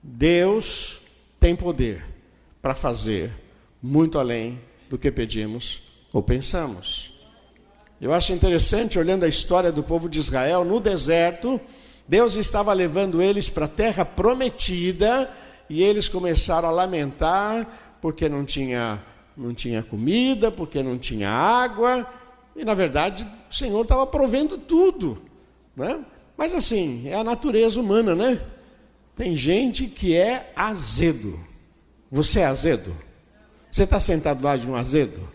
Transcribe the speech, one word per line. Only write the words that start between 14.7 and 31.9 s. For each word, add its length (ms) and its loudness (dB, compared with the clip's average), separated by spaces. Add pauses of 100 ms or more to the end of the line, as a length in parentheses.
e 140 0
eles 260 4
começaram 600 0
a 40 0
lamentar 1300 -2
porque 280 -4
não 160 -4
tinha, 580 -4 (340)
não 180 -8
tinha 280 -4
comida, 680 0
porque 300 -6
não 160 -4
tinha 320 -4
água, 760 0 (480)
e 100 -10
na 100 0
verdade 520 -2 (240)
o 40 -12
Senhor 320 -2
tava 200 4
provendo 520 0
tudo, 640 2 (520)
né? 300 -6 (320)
Mas 180 -2
assim, 540 0
é 60 -6
a 100 -2
natureza 560 2
humana, 340 2
né? 260 0 (760)
Tem 180 -4
gente 520 0
que 280 0
é 400 2
azedo. 840 -2 (720)